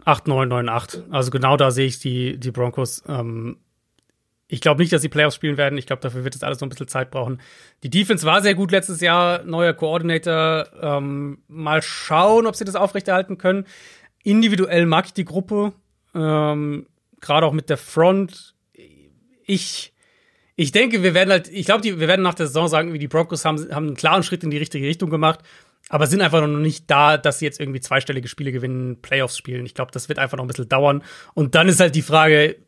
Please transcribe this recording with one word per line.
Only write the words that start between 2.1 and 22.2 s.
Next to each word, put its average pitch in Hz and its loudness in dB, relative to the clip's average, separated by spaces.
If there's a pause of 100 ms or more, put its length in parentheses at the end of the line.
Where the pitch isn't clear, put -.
die 127 -8
Broncos. 123 -4
Ähm, 117 -8 (920)
ich - -10
glaub 147 4
nicht, 170 2
dass 151 4
sie 151 -4
Playoffs 151 2
spielen 147 -4
werden. 143 0
Ich 127 -10
glaub, 127 -6
dafür 127 -6
wird 131 -8
es 131 -12
alles 139 -6
noch 143 -6
ein - -8
bisschen 127 -12
Zeit 131 -6
brauchen. 127 -6 (400)
Die 135 -8
Defense 180 0
war 170 4
sehr 196 2
gut 180 -2
letztes 185 0
Jahr. 175 2
Neuer 170 0
Coordinator. 160 0 (140)
Ähm, 143 -4
mal 156 -2
schauen, 208 2
ob 220 -2
sie 226 -8
das 196 -6
aufrechterhalten 190 -2
können. 190 0 (580)
Individuell 196 4
mag 170 2
ich - -20
die 190 -4
Gruppe. 196 -4 (400)
Ähm, 151 -2 (340)
gerade 156 2
auch 143 2
mit 151 -2
der 147 0
Front. 185 0 (920)
Ich, - -4 (600)
ich 147 0
denke, 226 2
wir 185 4
werden 185 4
halt, 180 2
ich 185 -6
glaub, 214 2
die, 202 -4
wir 156 0
werden 190 4